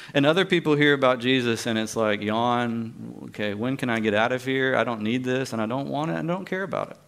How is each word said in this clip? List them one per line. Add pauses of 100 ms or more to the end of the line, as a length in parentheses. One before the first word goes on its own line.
(140)
and
other
people
hear
about
Jesus
and
it's
like,
'Yawn,
okay,
when
can
I
get
out
of
here?
I
don't
need
this
and
I
don't
want
it
and
I
don't
care
about
it.'" (120)